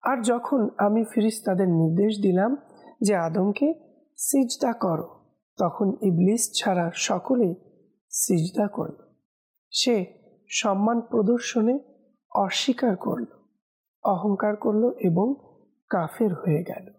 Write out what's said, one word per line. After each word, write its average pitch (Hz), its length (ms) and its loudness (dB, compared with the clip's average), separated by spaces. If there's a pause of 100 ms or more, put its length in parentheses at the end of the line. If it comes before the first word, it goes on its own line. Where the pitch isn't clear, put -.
"আর 247 200 0
যখন 240 560 0
আমি 214 260 2
ফিরিস্তাদের 208 680 0
নির্দেশ 175 520 2
দিলাম 202 360 2 (440)
যে 202 140 2
আদমকে 190 580 0 (440)
সিজদা 254 560 -2
করো, 175 360 -4 (500)
তখন 185 280 0 (140)
ইবলিস 190 540 2
ছাড়া 180 380 0
সকলে 190 640 0 (540)
সিজদা 185 580 0
করল। - 280 -8 (760)
সে 214 340 0 (440)
সম্মান 214 520 0
প্রদর্শনে 233 800 0 (560)
অস্বীকার 208 600 0
করল, - 300 -6 (800)
অহংকার 202 520 0
করল 220 440 0
এবং 196 360 0 (540)
কাফের 180 440 -2
হয়ে 160 300 0
গেল।" - 340 -12